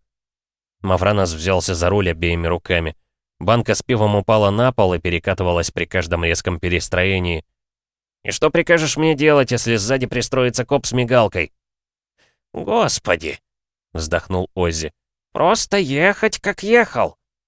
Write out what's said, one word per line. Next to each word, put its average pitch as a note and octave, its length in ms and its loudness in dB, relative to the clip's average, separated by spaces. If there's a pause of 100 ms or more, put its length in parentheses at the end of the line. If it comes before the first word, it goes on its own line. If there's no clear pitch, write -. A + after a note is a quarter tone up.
(800)
Мавранос F#2+ 520 2
взялся F2+ 400 0
за F2 160 0
руль F#2+ 220 2
обеими E2+ 340 -2
руками. E2 500 -2 (440)
Банка A2+ 340 2
с - 80 0
пивом G#2+ 340 2
упала G#2 360 4
на B2 200 2
пол F#2 220 2
и E2+ 60 -2
перекатывалась F2 720 -2
при F2 140 -6
каждом E2+ 380 -2
резком E2+ 360 -2
перестроении. F2+ 840 -2 (800)
"И - 60 -8
что D3+ 220 0
прикажешь E3 460 0
мне D#3 180 2
делать, C#3+ 340 2
если A#2 280 0
сзади B2 280 -2
пристроится B2 580 -2
коп C3+ 220 -2
с - 60 -4
мигалкой?" A#2 640 2 (1000)
"Господи!" A2+ 880 -2 (520)
вздохнул E2+ 640 -4
Оззи. D#2+ 400 -2 (400)
"Просто G3 440 0
ехать, D#3 640 0
как - 220 -6
ехал!" G3 560 0 (300)